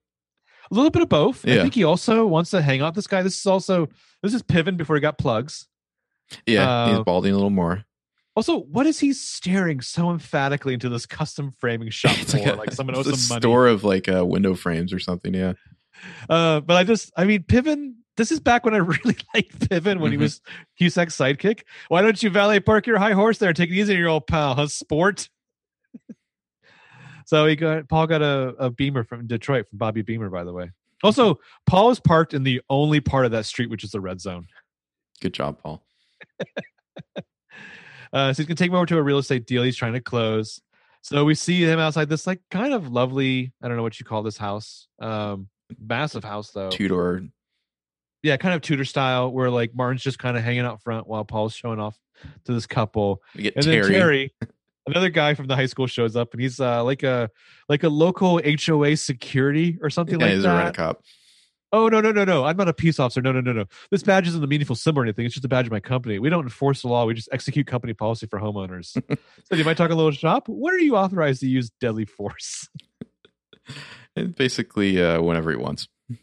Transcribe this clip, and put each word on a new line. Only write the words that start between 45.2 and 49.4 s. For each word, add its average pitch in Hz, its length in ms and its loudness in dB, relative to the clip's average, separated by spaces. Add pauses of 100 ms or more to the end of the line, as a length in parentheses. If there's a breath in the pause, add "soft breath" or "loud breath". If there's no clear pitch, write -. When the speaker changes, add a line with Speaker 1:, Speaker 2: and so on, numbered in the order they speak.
Speaker 1:
massive 120 440 -6
house, 104 260 -12
though. 95 200 -8
Speaker 2:
Tudor. 92 580 -2 (960)
Speaker 1:
Yeah, 147 120 0
kind 180 180 -2
of 160 80 -4
Tudor 139 220 -2
style, 127 480 -2
where, 127 160 0